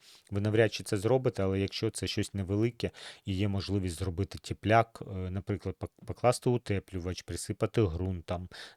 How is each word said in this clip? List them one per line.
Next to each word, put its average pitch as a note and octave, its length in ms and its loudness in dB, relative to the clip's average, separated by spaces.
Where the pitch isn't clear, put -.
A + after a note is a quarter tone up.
ви G2+ 100 0
навряд G#2+ 340 4
чи - 100 -8
це G#2+ 120 0
зробите, A#2 460 2
але F#2+ 180 2
якщо G#2 300 -2
це - 160 -4
щось - 280 -2
невелике G2+ 560 0
і G2 100 -2
є G2+ 140 2
можливість F#2 500 0
зробити F#2+ 400 -4
тіпляк, - 640 2
е, F#2 280 -6
наприклад, F#2+ 500 -4
пок-, - 260 -12
покласти A#2+ 440 2
утеплювач, F#2 720 -2
присипати G#2 600 -2
ґрунтом, F2+ 680 -2